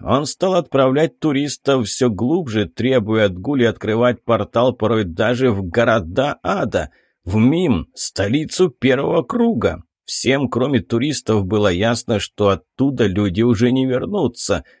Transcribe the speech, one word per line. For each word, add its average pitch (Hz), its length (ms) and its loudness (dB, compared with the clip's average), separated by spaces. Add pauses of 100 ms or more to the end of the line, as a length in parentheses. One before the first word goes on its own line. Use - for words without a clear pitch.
"он 135 240 0
стал 185 300 -2
отправлять 139 640 2
туристов 139 640 0
все 123 240 0
глубже, 113 560 -2
требуя 110 600 0
от 92 120 -2
Гули 123 280 0
открывать 113 580 0
портал 117 500 0
порой 110 300 0
даже 117 480 0
в 98 120 -2
города 113 800 0
ада — 151 480 -4 (340)
в 92 120 -4
Мим, 127 580 2
столицу 143 760 -2
первого 139 520 0
круга. 220 640 -2 (220)
Всем, 131 440 -2
кроме 127 300 0
туристов, 117 680 -2
было 104 220 2
ясно, 107 520 0
что - 300 -2
оттуда 123 560 -2
люди 101 360 0
уже 120 300 2
не 131 140 0
вернутся, 131 800 -2 (180)